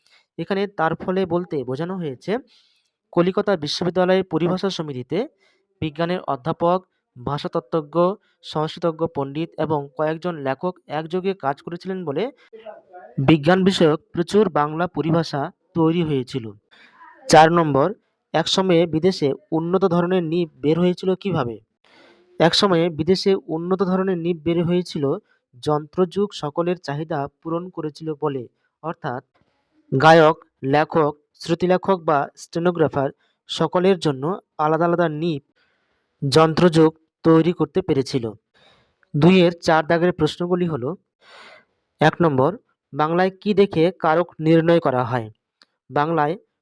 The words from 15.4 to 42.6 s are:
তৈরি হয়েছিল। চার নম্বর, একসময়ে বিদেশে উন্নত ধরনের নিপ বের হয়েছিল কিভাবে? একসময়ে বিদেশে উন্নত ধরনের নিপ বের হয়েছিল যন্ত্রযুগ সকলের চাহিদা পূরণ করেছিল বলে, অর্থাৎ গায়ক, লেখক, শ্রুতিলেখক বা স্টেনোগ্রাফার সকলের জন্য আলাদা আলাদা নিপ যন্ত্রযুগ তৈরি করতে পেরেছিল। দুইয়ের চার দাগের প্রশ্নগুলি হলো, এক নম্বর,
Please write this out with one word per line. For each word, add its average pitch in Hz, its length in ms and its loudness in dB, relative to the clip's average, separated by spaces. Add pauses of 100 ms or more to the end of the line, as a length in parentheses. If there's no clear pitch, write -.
তৈরি 165 300 2
হয়েছিল। 131 480 -6 (800)
চার 160 220 8
নম্বর, 160 420 2 (400)
একসময়ে 175 520 0
বিদেশে 156 480 0 (180)
উন্নত 170 340 0
ধরনের 175 380 0
নিপ 165 320 -2
বের 143 240 0
হয়েছিল 180 360 0
কিভাবে? 135 440 -4 (800)
একসময়ে 170 500 4
বিদেশে 175 460 0 (120)
উন্নত 185 360 -4
ধরনের 190 340 0
নিপ 170 260 -4
বের 170 220 0
হয়েছিল 170 520 -2 (460)
যন্ত্রযুগ 170 720 -2
সকলের 170 440 -6
চাহিদা 147 500 -6 (160)
পূরণ 170 260 -8
করেছিল 156 520 -10
বলে, 135 260 -4 (340)
অর্থাৎ 147 420 -8 (800)
গায়ক, 160 380 8 (240)
লেখক, 147 520 0 (180)
শ্রুতিলেখক 180 680 -2
বা 151 320 0
স্টেনোগ্রাফার 165 720 -2 (380)
সকলের 180 520 0
জন্য 151 400 -4 (180)
আলাদা 156 280 0
আলাদা 170 240 0
নিপ 151 340 -6 (840)
যন্ত্রযুগ 160 640 4 (280)
তৈরি 160 300 4
করতে 165 280 -2
পেরেছিল। 131 500 -2 (840)
দুইয়ের 175 420 4
চার 160 280 2
দাগের 170 260 0
প্রশ্নগুলি 175 520 -2
হলো, 151 300 -6 (1040)
এক 151 220 4
নম্বর, 156 360 2 (360)